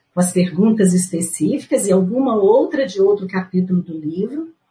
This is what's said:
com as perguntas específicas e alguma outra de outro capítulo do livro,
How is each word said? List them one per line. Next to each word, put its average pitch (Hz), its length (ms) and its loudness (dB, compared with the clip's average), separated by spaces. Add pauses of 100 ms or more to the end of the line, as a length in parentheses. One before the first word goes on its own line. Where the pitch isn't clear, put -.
(140)
com 175 60 -4
as 180 140 0
perguntas 185 600 2
específicas 185 960 -2
e 196 40 2
alguma 220 440 0
outra 262 500 2
de 196 160 -4
outro 196 260 2
capítulo 185 540 -2
do 160 160 -10
livro, 214 560 -6 (180)